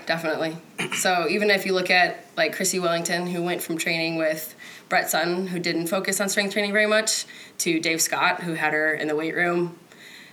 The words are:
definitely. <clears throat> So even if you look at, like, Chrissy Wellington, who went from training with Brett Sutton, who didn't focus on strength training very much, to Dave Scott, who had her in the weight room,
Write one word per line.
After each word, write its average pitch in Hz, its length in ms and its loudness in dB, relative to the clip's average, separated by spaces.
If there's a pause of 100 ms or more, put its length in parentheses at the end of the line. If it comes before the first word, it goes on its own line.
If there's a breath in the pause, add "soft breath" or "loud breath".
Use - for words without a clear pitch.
definitely. 160 500 -2 (220)
<clears throat> 175 180 -6
So 175 320 2
even 208 220 2
if 190 160 2
you 185 80 0
look 185 160 0
at, 180 340 4 (140)
like, 160 160 2
Chrissy 190 240 -2
Wellington, 170 480 0
who 175 160 -2
went 175 180 -2
from 165 160 -4
training 165 400 0
with 160 380 -2 (340 loud breath)
Brett 180 220 2
Sutton, 175 380 0
who 175 100 -4
didn't 170 300 -2
focus 190 340 -2
on 196 80 0
strength 196 240 0
training 202 180 0
very 214 140 4
much, 214 400 0 (320 loud breath)
to 165 220 0
Dave 160 200 0
Scott, 170 440 2
who 170 100 -4
had 156 180 0
her 156 220 2
in 151 120 -2
the 151 100 0
weight 160 180 -2
room, 175 440 0 (540 loud breath)